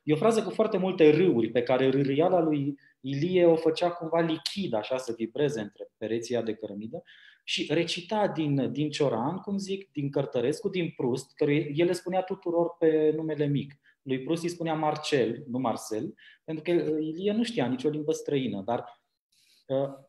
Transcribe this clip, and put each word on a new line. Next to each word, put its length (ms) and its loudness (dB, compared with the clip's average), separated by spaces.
E 100 0
o 40 4
frază 260 4
cu 80 -6
foarte 260 0
multe 340 6
râuri, 400 4
pe 120 2
care 280 2
rârâiala 500 4
lui 380 0
Ilie 460 2
o 100 8
făcea 340 2
cumva 300 0
lichid, 540 -2
așa, 220 -2
să 200 -6
vibreze 440 -2
între 360 -12
pereții 380 -4
ea 80 0
de 120 -4
cărămidă. 480 -10
Și 280 -4
recita 560 0
din, 440 0
din 180 -2
Cioran, 460 0
cum 220 -4
zic, 340 -8
din 180 -4
Cărtărescu, 580 -2
din 280 -2
Proust, 380 -4
căruia 300 0
el 120 2
le 60 2
spunea 300 -2
tuturor 560 -2
pe 380 4
numele 300 -2
mic. 280 -2
Lui 200 -4
Proust 200 -2
îi 60 -2
spunea 260 -4
Marcel, 720 0
nu 120 -4
Marcel, 560 -4
pentru 180 -8
că, 100 -2
uh, 280 0
Ilie 320 -4
nu 100 0
știa 240 -2
nicio 220 -2
limbă 240 -2
străină, 520 -4
dar, 360 -6
uh, 220 -2